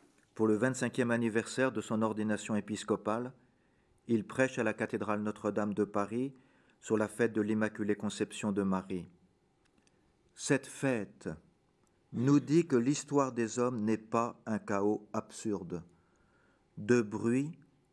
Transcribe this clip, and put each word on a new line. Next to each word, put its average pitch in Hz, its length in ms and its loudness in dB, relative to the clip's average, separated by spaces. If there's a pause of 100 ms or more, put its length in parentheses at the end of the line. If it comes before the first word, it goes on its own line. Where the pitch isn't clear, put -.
(340)
pour 110 140 2
le 107 80 4
vingt-cinquième 123 560 0
anniversaire 117 580 0
de 107 100 -4
son 110 220 -2
ordination 107 540 -2
épiscopale, 107 760 -2 (800)
il 110 160 2
prêche 131 320 0
à 120 60 2
la 110 80 0
cathédrale 107 480 -2
Notre-Dame 107 540 -2
de 104 100 2
Paris 107 500 -2 (460)
sur 110 160 0
la 107 120 2
fête 110 260 0
de 110 80 2
l'Immaculée 107 540 0
Conception 104 560 -4
de 98 100 0
Marie. 92 480 -2 (1200)
Cette - 320 0
fête 110 640 -4 (840)
nous 135 260 4
dit 156 260 2
que 135 100 4
l'histoire 135 560 2
des 117 260 -2
hommes 123 260 0
n'est 110 140 2
pas 117 480 -2
un 110 120 0
chaos 104 540 0
absurde, 90 680 -6 (960)
de 117 240 4
bruit 117 560 -2 (340)